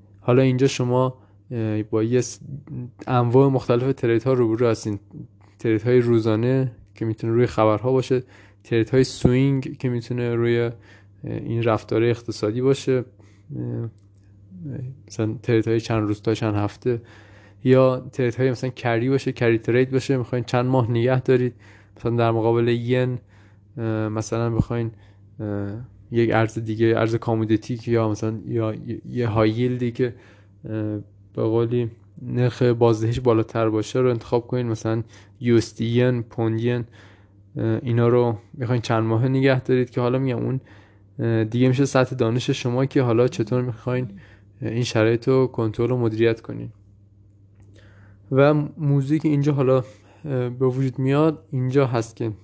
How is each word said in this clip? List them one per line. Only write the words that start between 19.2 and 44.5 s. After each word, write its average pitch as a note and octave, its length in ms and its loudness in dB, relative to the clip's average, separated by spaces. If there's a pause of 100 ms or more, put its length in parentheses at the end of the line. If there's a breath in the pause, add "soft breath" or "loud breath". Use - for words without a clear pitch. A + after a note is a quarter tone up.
کری A#2 260 2
ترید B2 320 0
باشه، C3 260 0
می‌خواین B2 280 -4
چند B2 220 0
ماه B2+ 240 2
نگه B2 300 2
دارید، B2 340 0 (420 soft breath)
مثلاً A#2 200 -4
در A#2 140 2
مقابل A#2 380 2
ین، B2 500 0 (600 soft breath)
اه، A2 300 -4
مثلاً A2+ 420 -4
بخواین، A#2 400 -2 (500 soft breath)
اه، G2+ 280 -6 (420)
یک A#2 220 2
ارز A2 260 2
دیگه، A2+ 380 0
ارز A2 180 0
کامودیتی A2+ 640 -2
که A#2 140 -8
یا A2+ 180 2
مثلاً A2 380 -4
یا A2+ 280 -4
یه، A#2 320 -10
یه B2 200 -4
های A2 240 4
ییلدی B2 420 -2
که، B2 220 -4 (500 loud breath)
اه، G#2+ 340 -6 (360)
به A#2+ 80 -4
قولی A#2 480 0 (320)
نرخ B2 400 -2
بازدهیش A#2 580 2
بالاتر A2+ 500 2
باشه G#2+ 280 -2
رو B2+ 120 2
انتخاب A#2 360 -2
کنین، B2 200 -4
مثلاً A2+ 360 -4 (380 loud breath)
یو A#2+ 160 4
اس - 200 0
دی A2+ 100 -4
ین، A#2+ 360 2
پوند A2+ 380 -4
ین، A#2+ 240 -2 (720 soft breath)
اه، A2+ 260 -2
اینا A#2+ 260 2
رو A#2+ 300 2 (160)
می‌خواین B2 280 -2
چند A2 220 0
ماه A2+ 240 0
نگه C3 320 2
دارید B2+ 300 0
که B2+ 100 -4
حالا B2 180 0
می‌گم C3 200 -2
اون، A#2+ 220 -4 (580 soft breath)
اه، A2+ 260 0
دیگه A#2+ 240 2
می‌شه C3 160 2
سطح C3 320 0
دانش B2 340 0
شما C3 360 -2
که C3+ 160 2
حالا A#2+ 260 4
چطور B2 340 -2
می‌خواین، B2+ 460 -4 (540 loud breath)